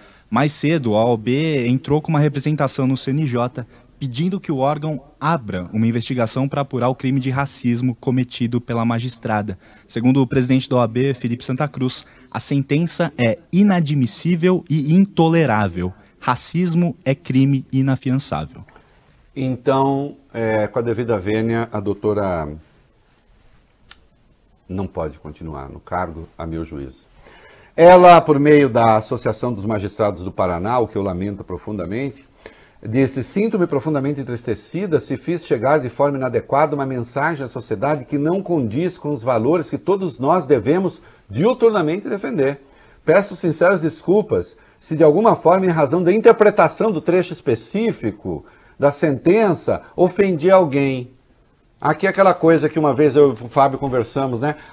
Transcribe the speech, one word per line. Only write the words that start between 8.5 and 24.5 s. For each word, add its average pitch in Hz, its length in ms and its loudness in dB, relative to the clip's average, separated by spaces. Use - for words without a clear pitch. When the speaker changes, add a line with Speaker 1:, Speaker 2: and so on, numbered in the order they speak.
Speaker 1:
pela 117 260 -4
magistrada. 113 720 -4
Segundo 131 360 2
o 127 40 0
presidente 131 400 0
da 131 100 0
O 123 40 4
A 120 60 2
B, 127 260 -2
Felipe 120 320 -6
Santa 135 240 -4
Cruz, - 380 -6
a - 100 -6
sentença 151 800 -2
é 113 200 0
inadmissível 170 1160 2
e 151 240 0
intolerável. 123 1000 2
Racismo 170 840 -2
é 135 100 0
crime 135 580 0
inafiançável. 131 920 -2
Speaker 2:
Então, 135 840 -2
é, 110 320 -2
com - 120 -6
a 117 40 0
devida 117 380 -2
vênia, 113 500 -2
a 107 80 -6
doutora 95 800 -4